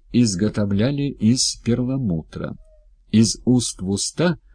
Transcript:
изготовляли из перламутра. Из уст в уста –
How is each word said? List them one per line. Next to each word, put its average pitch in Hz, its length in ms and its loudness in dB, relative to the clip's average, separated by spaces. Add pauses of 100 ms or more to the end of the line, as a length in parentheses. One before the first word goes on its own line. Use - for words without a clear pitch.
(120)
изготовляли 107 1000 0
из - 520 0
перламутра. 120 920 -4 (540)
Из 110 340 4
уст 123 360 0
в 92 80 -4
уста – 151 500 -2 (160)